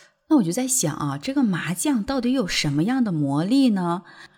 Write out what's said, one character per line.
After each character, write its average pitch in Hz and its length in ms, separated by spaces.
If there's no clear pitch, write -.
那 311 100
我 226 40
就 165 80
在 247 160
想 202 280
啊， 139 280
这 269 120
个 285 100
麻 170 300
将 262 280
到 269 180
底 247 120
有 247 160
什 151 240
么 151 120
样 247 200
的 208 80
魔 147 320
力 262 240
呢？ 180 340